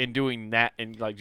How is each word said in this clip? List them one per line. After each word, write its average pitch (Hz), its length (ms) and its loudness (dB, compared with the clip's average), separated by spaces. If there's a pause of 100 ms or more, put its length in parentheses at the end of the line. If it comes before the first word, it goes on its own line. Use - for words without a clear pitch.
and 123 120 -2
doing 120 380 -2
that, 113 300 4
and, 113 180 -8
like, 110 220 -4